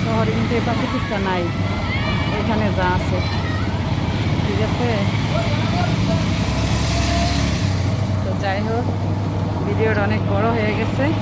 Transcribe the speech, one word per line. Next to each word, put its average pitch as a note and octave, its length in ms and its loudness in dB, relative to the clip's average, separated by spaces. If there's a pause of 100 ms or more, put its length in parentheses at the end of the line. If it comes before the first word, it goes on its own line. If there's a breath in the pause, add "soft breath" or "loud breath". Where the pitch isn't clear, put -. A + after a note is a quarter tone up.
শহরে A3+ 340 2
কিন্তু A3+ 200 0
এই A3+ 100 0
প্রাকৃতিকটা A#3 500 -2 (120)
নাই, F3+ 140 0 (960)
এখানে G#3 260 0 (120)
যা F#3 100 2 (100)
আছে, - 200 0 (1300)
ঠিক G#3+ 240 0
আছে? A#3+ 220 0 (3250)
তো - 60 -2 (140)
যাই G3 240 -2
হোক, A#3 180 0 (800)
ভিডিওটা G#3 420 2
অনেক G#3+ 140 0 (120)
বড় G3+ 220 2
হয়ে G#3+ 240 0
গেছে। A3+ 260 0 (160)